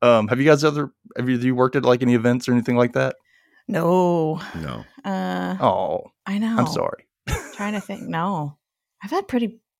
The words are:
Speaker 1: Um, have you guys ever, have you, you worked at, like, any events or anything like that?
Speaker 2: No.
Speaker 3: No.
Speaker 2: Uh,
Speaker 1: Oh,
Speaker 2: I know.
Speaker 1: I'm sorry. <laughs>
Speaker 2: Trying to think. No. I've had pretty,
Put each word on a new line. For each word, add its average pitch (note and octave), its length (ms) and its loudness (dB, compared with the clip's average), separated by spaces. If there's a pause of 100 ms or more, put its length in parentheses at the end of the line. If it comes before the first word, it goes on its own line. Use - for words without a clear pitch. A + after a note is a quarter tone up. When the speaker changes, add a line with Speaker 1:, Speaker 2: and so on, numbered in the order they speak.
Speaker 1:
Um, A#2 280 6
have B2 100 0
you C#3 60 2
guys D3+ 180 6
ever, D3 300 -2 (240)
have B2+ 120 -2
you, B2+ 80 2
you B2+ 180 0
worked B2+ 200 2
at, C3 80 0
like, B2 180 4
any B2 140 4
events A#2+ 340 2
or B2 40 2
anything A#2+ 240 2
like B2 160 2
that? C3 220 -2 (520)
Speaker 2:
No. E3+ 760 0 (140)
Speaker 3:
No. C2 300 -10 (180)
Speaker 2:
Uh, F#3+ 560 -6
Speaker 1:
Oh, F#2+ 520 -2 (140)
Speaker 2:
I G3 120 -4
know. A3+ 200 -2
Speaker 1:
I'm - 100 2
sorry. - 380 -6 (220)
<laughs> - 280 -6
Speaker 2:
Trying G#3 180 -6
to G3+ 80 -6
think. - 220 -12
No. E3 540 -6 (460)
I've G3 80 -14
had G4 160 -2
pretty, A#3 320 -4 (200)